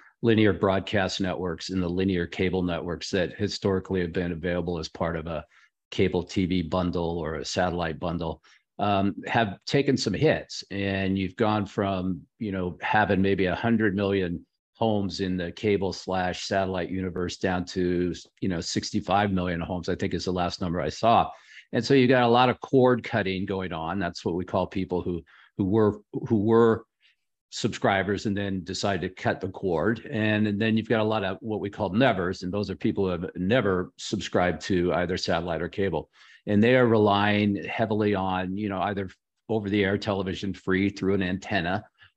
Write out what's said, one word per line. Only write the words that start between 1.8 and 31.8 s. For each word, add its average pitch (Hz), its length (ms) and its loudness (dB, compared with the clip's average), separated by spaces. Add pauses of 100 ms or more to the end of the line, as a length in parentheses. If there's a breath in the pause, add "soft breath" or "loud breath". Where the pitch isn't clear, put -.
the 87 60 -2
linear 90 380 0
cable 92 360 -2
networks 85 480 -4
that 87 260 0
historically 95 640 -2
have 85 120 -4
been 87 200 -2
available 87 460 -4
as 78 100 -6
part 82 280 -4
of 80 100 -8
a 78 180 -6 (460 soft breath)
cable 90 320 0
T 92 240 -2
V 90 160 0
bundle 85 560 -2
or 80 160 -6
a 69 100 -8
satellite 87 540 -2
bundle, 82 440 -4 (360 soft breath)
um, 98 380 0 (100)
have 113 400 0
taken 139 320 2
some 104 160 -2
hits. 87 560 0
And 98 480 0
you've 92 180 -4
gone 107 300 2
from, 92 560 -2 (160)
you 104 140 -6
know, 90 280 -4
having 104 400 2
maybe 95 260 2
a 87 80 0
hundred 110 400 2
million 98 520 0 (280)
homes 104 440 -2
in 92 180 -2
the 87 140 -4
cable 98 420 0
slash 92 520 -4
satellite 92 440 -2
universe 90 480 -4
down 90 280 0
to, 90 500 0 (260)
you 101 80 -2
know, 85 120 -2
sixty-five 101 720 0
million 90 280 -2
homes, 87 280 -6
I 92 80 -2
think 98 180 -4
is 85 100 -4
the 92 80 -2
last 87 280 -2
number 87 200 -2
I 71 80 -2
saw. 110 400 4 (440 loud breath)
And 120 120 0
so 135 100 4
you 127 120 8
got 127 160 6
a 120 60 4
lot 123 200 6
of 120 120 0
cord 127 420 4
cutting 95 420 -2
going 95 280 -4
on. 82 260 -4
That's 87 260 -2
what 87 120 0
we 90 80 -2
call 92 240 0
people 90 340 -2
who, 87 200 -4 (360 soft breath)
who 147 60 0
were, 107 360 4 (260)
who 107 180 2
were 113 400 6 (640 soft breath)
subscribers 98 760 0
and 104 100 0
then 98 300 -4
decide 92 380 -2
to 92 80 -4
cut - 320 -4
the 90 60 -4
cord. 95 600 -2
And, 107 360 0
and 104 120 -2
then 110 200 2
you've 107 100 -2
got 113 120 2
a 107 40 2
lot 110 200 0
of 95 160 -4
what 107 200 -6
we 101 80 -4
call 101 220 -4